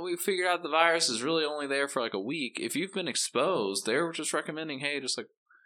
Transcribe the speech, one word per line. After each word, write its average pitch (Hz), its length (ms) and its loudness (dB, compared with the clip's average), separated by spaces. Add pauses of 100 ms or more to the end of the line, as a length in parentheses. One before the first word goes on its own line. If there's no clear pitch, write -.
we 175 140 -4
figured 180 320 0
out 175 160 0
the 160 60 -4
virus 165 400 6
is 113 120 -2
really 160 220 2
only 147 240 -2
there 139 220 2
for, 135 120 0
like, 113 120 -2
a 98 80 0
week. 131 360 -4
If 117 200 -2
you've 185 160 -4
been 180 160 -4
exposed, 117 760 0
they're 160 280 0
just 156 180 -4
recommending, 156 480 -4
hey, 143 220 -2
just, 127 160 -4
like, 113 100 -8 (380)